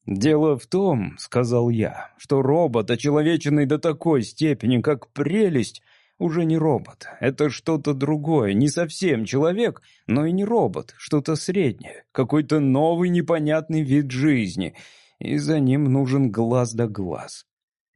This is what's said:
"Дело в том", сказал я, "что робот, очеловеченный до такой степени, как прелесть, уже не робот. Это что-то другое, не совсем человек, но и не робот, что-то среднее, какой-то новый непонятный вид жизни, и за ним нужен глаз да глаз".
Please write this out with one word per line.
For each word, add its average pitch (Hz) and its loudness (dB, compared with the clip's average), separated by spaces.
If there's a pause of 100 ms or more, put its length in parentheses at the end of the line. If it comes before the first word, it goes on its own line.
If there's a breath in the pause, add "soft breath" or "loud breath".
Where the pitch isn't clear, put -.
"Дело 147 2
в - -12
том", 175 -2
сказал 120 0
я, - -4
"что 139 0
робот, 131 0
очеловеченный 147 0
до 143 0
такой 156 0
степени, 127 0
как 143 -2
прелесть, 151 0 (360 soft breath)
уже 170 -2
не 160 2
робот. 156 -2 (120)
Это 139 0
что-то 151 -2
другое, 143 0
не 135 4
совсем 156 -2
человек, 165 0 (260 soft breath)
но 135 0
и 165 0
не 190 0
робот, 151 -2
что-то 151 -2
среднее, 175 -4
какой-то 147 0
новый 160 2
непонятный 160 0
вид 143 2
жизни, 117 0 (440 loud breath)
и 143 -4
за 147 0
ним 135 2
нужен 135 2
глаз 117 0
да 113 -2
глаз". 98 -10 (500)